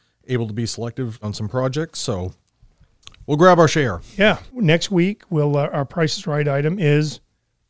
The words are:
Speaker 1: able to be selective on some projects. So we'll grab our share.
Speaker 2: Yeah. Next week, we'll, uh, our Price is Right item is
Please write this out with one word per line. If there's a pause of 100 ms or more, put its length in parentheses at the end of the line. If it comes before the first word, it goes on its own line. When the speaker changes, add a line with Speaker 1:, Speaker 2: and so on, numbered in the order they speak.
(280)
Speaker 1:
able
to
be
selective
on
some
projects.
So (920)
we'll
grab
our
share. (160)
Speaker 2:
Yeah. (140)
Next
week,
we'll,
uh,
our
Price
is
Right
item
is (500)